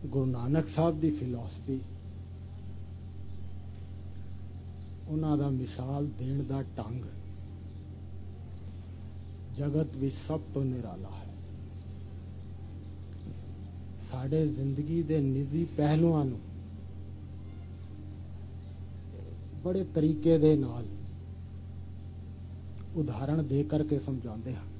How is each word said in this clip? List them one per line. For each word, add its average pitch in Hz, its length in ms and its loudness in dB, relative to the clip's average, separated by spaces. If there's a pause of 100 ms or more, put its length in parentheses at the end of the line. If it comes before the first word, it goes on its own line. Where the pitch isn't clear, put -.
ਗੁਰੂ 131 200 4
ਨਾਨਕ 131 420 4
ਸਾਹਿਬ 160 320 4
ਦੀ 160 100 6
ਫਿਲਾਸਫੀ, 127 680 -2 (3250)
ਉਹਨਾਂ 151 300 4
ਦਾ 139 120 4
ਮਿਸਾਲ 131 560 0
ਦੇਣ 135 360 0
ਦਾ 131 200 0
ਢੰਗ 123 420 -4 (2500)
ਜਗਤ 147 400 2
ਵਿੱਚ 135 180 2 (140)
ਸਭ 160 120 0 (140)
ਤੋਂ 139 100 2
ਨਿਰਾਲਾ 107 440 -2
ਹੈ। - 260 -8 (2750)
ਸਾਡੇ 135 360 4
ਜ਼ਿੰਦਗੀ 147 560 2
ਦੇ 156 180 4
ਨਿੱਜੀ 139 440 4
ਪਹਿਲੂਆਂ 156 600 6
ਨੂੰ 127 160 0 (3250)
ਬੜੇ 185 200 4 (100)
ਤਰੀਕੇ 156 440 8
ਦੇ 151 180 12
ਨਾਲ 131 300 2 (2000)
ਉਦਾਹਰਣ 143 460 2
ਦੇ 139 220 4
ਕਰਕੇ 147 340 4
ਸਮਝਾਉਂਦੇ 123 560 -2
ਹਨ। - 260 -6